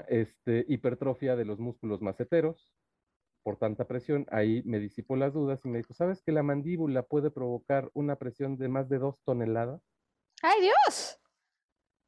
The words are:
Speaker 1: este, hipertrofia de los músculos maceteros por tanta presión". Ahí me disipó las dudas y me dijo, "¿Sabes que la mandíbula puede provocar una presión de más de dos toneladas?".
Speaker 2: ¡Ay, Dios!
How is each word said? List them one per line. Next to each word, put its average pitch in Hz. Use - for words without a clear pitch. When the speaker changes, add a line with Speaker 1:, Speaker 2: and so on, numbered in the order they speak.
Speaker 1:
este, 117
hipertrofia 131
de 117
los 104
músculos 110
maceteros 156
por 104
tanta 113
presión". 143
Ahí 110
me 113
disipó 104
las 139
dudas 139
y 131
me 117
dijo, 117
"¿Sabes 185
que 165
la 151
mandíbula 143
puede 147
provocar 131
una 143
presión 135
de 131
más 131
de 135
dos 135
toneladas?". 120
Speaker 2:
¡Ay, 392
Dios! 539